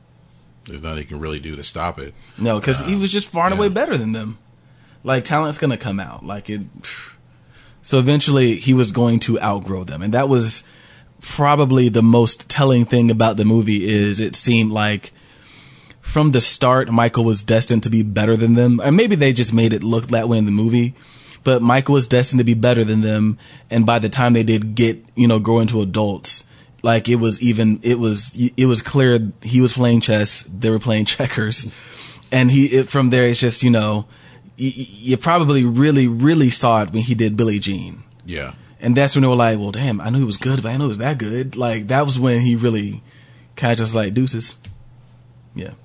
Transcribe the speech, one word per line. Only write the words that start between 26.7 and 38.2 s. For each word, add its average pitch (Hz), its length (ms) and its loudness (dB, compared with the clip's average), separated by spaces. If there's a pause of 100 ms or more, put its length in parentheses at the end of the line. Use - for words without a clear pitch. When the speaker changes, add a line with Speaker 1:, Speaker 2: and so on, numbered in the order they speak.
Speaker 2:
like, 117 240 0
it 120 100 2
was 113 240 -2
even, 110 420 2
it 120 160 0
was, 107 360 -4 (220)
it 131 80 2
was 120 160 2
clear 120 500 0 (120)
he 127 180 2
was 123 120 2
playing 120 280 2
chess, 107 500 -2
they 110 200 -2
were 110 80 0
playing 107 260 -2
<laughs> - 120 -6
checkers. 113 500 -6 (640)
And 127 180 4
he, 135 160 6
it, 127 240 0
from 127 220 2
there, 123 160 2
it's 120 120 0
just, 120 220 -2
you 127 80 4
know, 107 380 0 (500)
y-, 127 180 -4
y-, 131 140 -12
you 117 280 -4
probably 147 460 2
really, 131 440 4
really 135 420 4
saw 117 320 2
it 90 100 -6
when 110 120 -2
he 123 100 -2
did 107 240 0
Billie 110 220 0
Jean. 90 420 -8 (240)